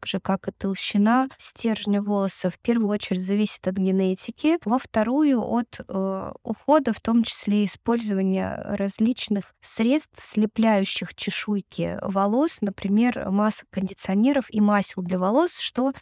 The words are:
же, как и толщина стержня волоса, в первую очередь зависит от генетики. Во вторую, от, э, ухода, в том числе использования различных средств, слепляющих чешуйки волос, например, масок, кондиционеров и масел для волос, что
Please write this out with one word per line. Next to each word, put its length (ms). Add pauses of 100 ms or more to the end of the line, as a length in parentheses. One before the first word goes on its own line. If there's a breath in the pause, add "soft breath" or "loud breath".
же, 160
как 260
и 40
толщина 840
стержня 640
волоса, 480
в 80
первую 300
очередь 340
зависит 460
от 80
генетики. 840 (100)
Во 80
вторую, 640
от, 380
э, 520 (120)
ухода, 500
в 80
том 220
числе 420
использования 1040
различных 920
средств, 520 (100)
слепляющих 920
чешуйки 880
волос, 580
например, 720
масок, 400
кондиционеров 800
и 120
масел 400
для 160
волос, 400
что 440